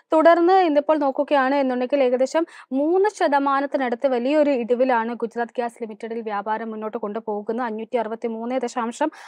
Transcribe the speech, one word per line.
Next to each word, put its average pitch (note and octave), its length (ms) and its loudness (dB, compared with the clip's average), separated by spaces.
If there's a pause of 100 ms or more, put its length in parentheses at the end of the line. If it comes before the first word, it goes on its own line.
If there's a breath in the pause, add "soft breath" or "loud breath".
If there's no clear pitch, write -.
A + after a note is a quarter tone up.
(120)
തുടർന്ന് E4+ 400 6
ഇന്നിപ്പോൾ D#4 460 4
നോക്കുകയാണ് C#4 560 0
എന്നുണ്ടെങ്കിൽ C4 480 0
ഏകദേശം C4 440 0 (260 loud breath)
മൂന്ന് E4+ 360 2
ശതമാനത്തിനടുത്ത് C#4 1000 0
വലിയൊരു C#4 440 2
ഇടിവിലാണ് A#3+ 640 0
ഗുജറാത്ത് A#3 420 -6
ഗ്യാസ് A#3+ 260 -6
ലിമിറ്റഡിൽ A3+ 380 -10
വ്യാപാരം A3 500 -6
മുന്നോട്ട് G#3+ 260 -8
കൊണ്ടുപോകുന്നത്. A3 680 -6
അഞ്ഞൂറ്റി A3 300 -6
അറുപത്തിമൂന്ന് A3+ 640 -6
ദശാംശം A#3+ 500 -4 (180 loud breath)